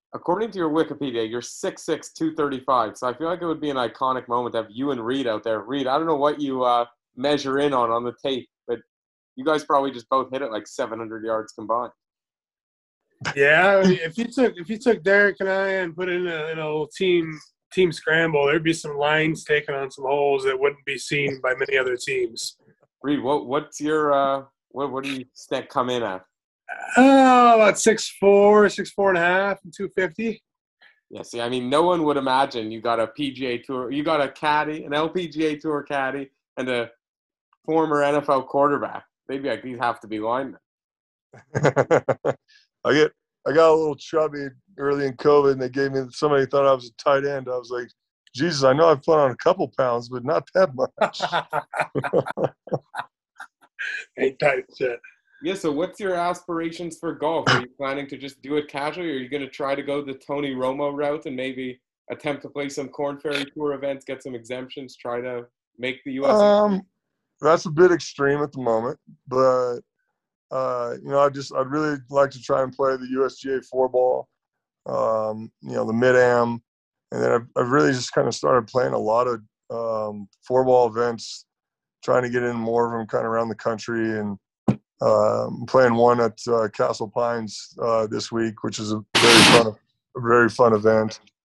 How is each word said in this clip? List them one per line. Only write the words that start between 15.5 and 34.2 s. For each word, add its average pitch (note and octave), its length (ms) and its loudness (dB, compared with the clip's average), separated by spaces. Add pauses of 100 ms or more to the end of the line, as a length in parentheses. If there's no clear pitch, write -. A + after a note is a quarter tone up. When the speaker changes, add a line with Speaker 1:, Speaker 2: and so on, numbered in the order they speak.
Speaker 2:
and F3+ 280 -4
put F3+ 140 -4
it F3 100 -2
in F3+ 80 -2
a, D#3+ 200 -6
in D#3+ 100 -8
a D#3 60 -6
little D3+ 240 -4
team, E3+ 500 0 (340)
team F#3 200 4
scramble, D#3+ 540 2
there'd D#3 160 2
be D#3+ 120 2
some D3+ 220 -10
lines D#3 480 0
taken D3 300 -2
on C3+ 160 -6
some - 140 -12
holes C#3+ 400 2
that C3+ 140 0
wouldn't C#3+ 260 0
be C3+ 140 -8
seen C#3 440 -4
by B2+ 120 0
many C3+ 240 -2
other B2+ 180 0
teams. B2 600 -6 (460)
Speaker 1:
Reed, C3+ 200 -2
what, C#3 240 -2
what's C#3+ 340 -6
your, D3+ 320 0
uh, C#3 300 2 (280)
what, C3 220 -6
what C3+ 120 -6
do C#3 60 -6
you C3 140 -10 (240)
think C3 220 -4
come B2+ 200 -2
in A#2+ 120 -2
at? F#2+ 200 -6 (760)
Speaker 2:
Uh, B3+ 560 8
about G#3+ 240 6
six - 320 0 (100)
four, G3+ 480 8
six - 220 -8
four G3 180 0
and F#3 80 2
a E3+ 40 0
half, F#3+ 420 0
and E3+ 100 -18
two G3 220 -8
fifty. F#3+ 480 -4 (680)
Speaker 1:
Yeah, G2+ 120 -14
see, A#2 180 -10
I A#2+ 80 -4
mean, B2 220 -4
no D3+ 120 4
one F3 200 2
would D3 140 2
imagine C3 560 0
you A2+ 100 -10
got A#2 160 0
a A2 80 0
P C#3 260 -6
G B2+ 140 -8
A A#2+ 120 -4
Tour, B2+ 340 -8
you D3 100 -4
got D#3 180 0